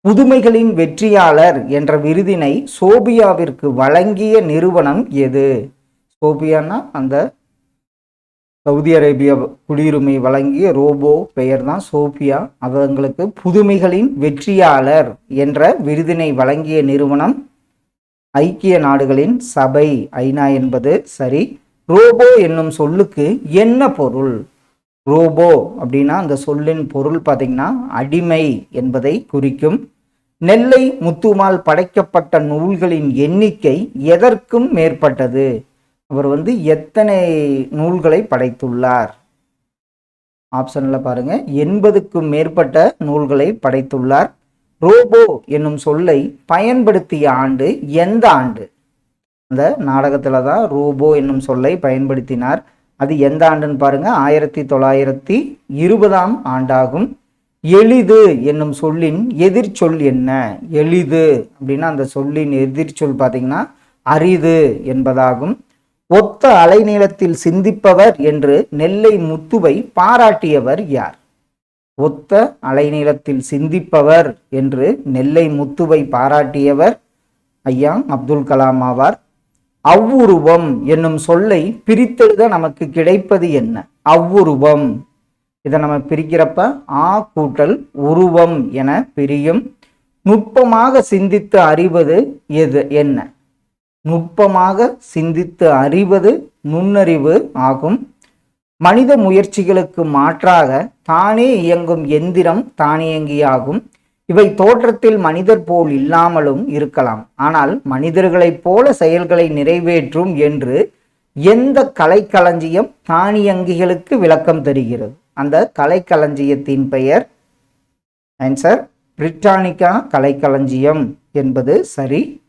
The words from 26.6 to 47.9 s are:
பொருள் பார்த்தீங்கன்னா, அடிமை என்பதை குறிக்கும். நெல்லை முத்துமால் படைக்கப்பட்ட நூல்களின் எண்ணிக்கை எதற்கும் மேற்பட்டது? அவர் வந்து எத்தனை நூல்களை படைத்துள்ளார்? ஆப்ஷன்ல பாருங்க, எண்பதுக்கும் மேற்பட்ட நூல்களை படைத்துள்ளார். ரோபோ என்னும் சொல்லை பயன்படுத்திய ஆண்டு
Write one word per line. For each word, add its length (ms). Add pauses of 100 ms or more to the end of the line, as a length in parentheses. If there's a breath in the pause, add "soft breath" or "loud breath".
பொருள் 340
பார்த்தீங்கன்னா, 480 (220)
அடிமை 520 (300)
என்பதை 420 (100)
குறிக்கும். 540 (640)
நெல்லை 420 (160)
முத்துமால் 640
படைக்கப்பட்ட 800
நூல்களின் 680 (100)
எண்ணிக்கை 580 (300)
எதற்கும் 640
மேற்பட்டது? 760 (640)
அவர் 160
வந்து 240 (160)
எத்தனை 520 (520)
நூல்களை 520
படைத்துள்ளார்? 880 (1400)
ஆப்ஷன்ல 500
பாருங்க, 340 (220)
எண்பதுக்கும் 720
மேற்பட்ட 540 (160)
நூல்களை 480 (100)
படைத்துள்ளார். 720 (520)
ரோபோ 420 (260)
என்னும் 300
சொல்லை 400 (260)
பயன்படுத்திய 880
ஆண்டு 340 (280)